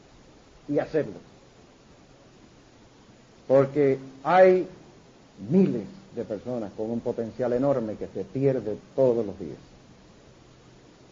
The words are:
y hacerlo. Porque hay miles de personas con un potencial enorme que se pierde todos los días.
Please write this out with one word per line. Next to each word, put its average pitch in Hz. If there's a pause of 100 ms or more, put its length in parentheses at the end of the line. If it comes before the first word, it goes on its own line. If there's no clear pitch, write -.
(680)
y 147
hacerlo. 117 (2250)
Porque 135 (240)
hay 185 (840)
miles 135 (280)
de 113
personas 110
con 110
un 117
potencial 117
enorme 123
que 98
se 95
pierde 131 (180)
todos 120
los 95
días. 73 (1600)